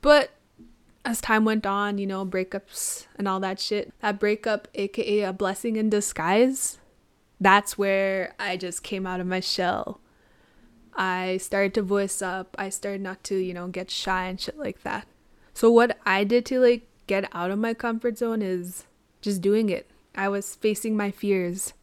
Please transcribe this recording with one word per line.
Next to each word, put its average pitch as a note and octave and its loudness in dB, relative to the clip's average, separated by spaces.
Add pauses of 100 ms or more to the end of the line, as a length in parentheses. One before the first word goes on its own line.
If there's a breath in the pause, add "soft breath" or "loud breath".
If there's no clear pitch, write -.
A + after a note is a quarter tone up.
But D4 6 (720)
as A3+ -2
time A3 2
went A3 0
on, G3+ -2
you G3 -4
know, F#3+ -4
breakups - -6 (100)
and G3 -2
all F#3+ -2
that F#3+ -4
shit, - -4
that G#3 -2
breakup, G#3+ 0
A G3+ -4
K G#3 0
A G3+ -2
a F#3+ -6
blessing F#3+ -2
in A3 2
disguise, G#3 2 (600)
that's G3 6
where G3 0
I G3+ -4
just F3+ -8
came F#3+ -4
out F#3 -4
of F3+ -4
my F#3 0
shell. - -2 (960 soft breath)
I F#3 0
started G3 0
to A3 2
voice G3 0
up, F#3 -6
I G3 -6
started G3 -6
not F#3+ -8
to, G3 -2
you F#3 -2
know, F3 -8
get F3+ -8
shy F#3 -2
and F#3 -8
shit - -8
like B3+ -8
that. G3+ -6 (440 soft breath)
So - 4
what A#3 6
I G3 2
did A#3+ 2
to, B3+ 0
like, A#3+ 4 (180)
get G3 -2
out F3 -2
of G3+ -2
my A3+ 0
comfort A3+ -4
zone A3+ -2
is F3+ -6 (360)
just G3 -2
doing G#3 4
it. - -4 (240)
I G3 -2
was G3+ -6
facing G#3+ 0
my G3+ 0
fears. F#3+ -2